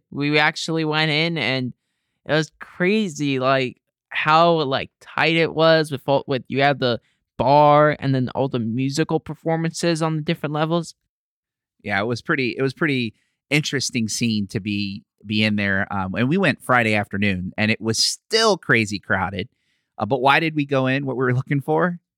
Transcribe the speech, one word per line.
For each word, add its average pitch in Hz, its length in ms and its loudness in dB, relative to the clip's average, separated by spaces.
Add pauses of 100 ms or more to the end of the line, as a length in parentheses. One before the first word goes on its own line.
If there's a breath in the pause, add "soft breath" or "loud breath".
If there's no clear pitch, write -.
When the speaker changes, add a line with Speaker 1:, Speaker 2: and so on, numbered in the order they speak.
Speaker 1:
We 147 300 0
actually 160 440 -2
went 156 280 0
in, 160 260 0
and 127 360 -2 (520)
it - 80 -4
was 151 260 0
crazy, 170 800 -2
like, 131 420 0 (300)
how, 160 540 4
like, 131 260 -4 (100)
tight 160 360 0
it 160 180 2
was 160 380 4
with 139 160 -6
all, 139 180 2
with, 131 220 -2
you 127 140 0
had 139 180 4
the 120 200 0 (380)
bar 147 640 6
and 135 160 0
then 127 140 0
all 135 180 -2
the 131 120 -4
musical 135 600 -2
performances 165 840 -4
on 160 140 -2
the 151 80 -4
different 156 300 -4
levels. 160 420 -2 (880)
Speaker 2:
Yeah, 101 160 -2
it 104 60 -2
was 120 180 -4
pretty, 135 340 -2
it 131 60 -2
was 135 100 -2
pretty 131 400 -2 (380)
interesting 139 560 -2
scene 107 400 -2
to 113 120 -6
be, 101 440 -6 (200)
be 107 200 0
in 104 140 2
there. 101 360 0
Um, 95 220 -6
and 117 120 0
we 160 100 0
went 170 260 0
Friday 113 320 2
afternoon, 98 600 -2
and 107 140 0
it 110 100 0
was 110 200 -2
still 220 580 0
crazy 107 400 0
crowded. 95 500 -4 (480)
Uh, - 120 -4
but 123 140 -2
why 139 180 4
did 160 160 -2
we 147 100 0
go 135 220 0
in? 139 180 0
What 131 120 -6
we 131 60 -2
were 127 120 2
looking 135 260 -2
for? 170 380 0 (180)